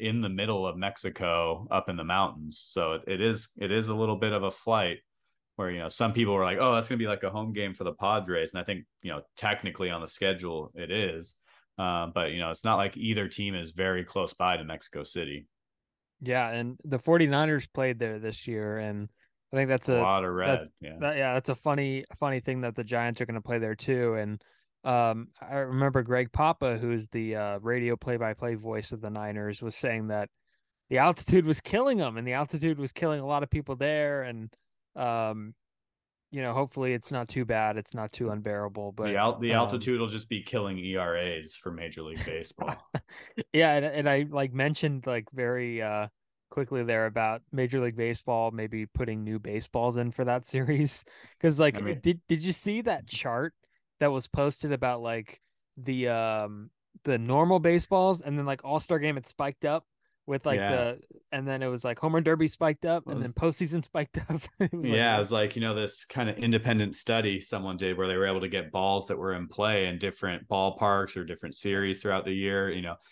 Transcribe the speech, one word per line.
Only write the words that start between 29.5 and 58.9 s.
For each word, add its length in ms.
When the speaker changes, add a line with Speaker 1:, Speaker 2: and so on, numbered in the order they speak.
Speaker 2:
was 140
saying 320
that 220
the 100
altitude 460
was 160
killing 400
'em, 160
and 100
the 60
altitude 460
was 140
killing 280
a 60
lot 160
of 80
people 260
there. 460
And, 320
um, 600
you 120
know, 100
hopefully 400
it's 180
not 180
too 160
bad. 320
It's 180
not 180
too 180
unbearable, 600
but, 220
Speaker 1:
The 0
al-, 240
the 140
Speaker 2:
um, 0
Speaker 1:
altitude 460
will 80
just 220
be 140
killing 340
E 180
R 200
As 400
for 160
Major 320
League 220
Baseball. 520
Speaker 2:
<laughs> 100
Yeah, 220
and, 100
and 240
I, 200
like, 240
mentioned, 540
like, 240
very, 500
uh, 260
quickly 320
there 240
about 340
Major 300
League 140
Baseball 560
maybe 360
putting 360
new 160
baseballs 580
in 140
for 140
that 200
<laughs> 20
series. 560
'Cause, 200
like, 160
Speaker 1:
I 60
mean 200
Speaker 2:
did, 260
did 160
you 100
see 280
that 260
chart 480
that 80
was 200
posted 440
about, 300
like, 400
the, 320
um, 600
the 140
normal 420
baseballs, 600
and 160
then, 80
like, 180
All-Star 360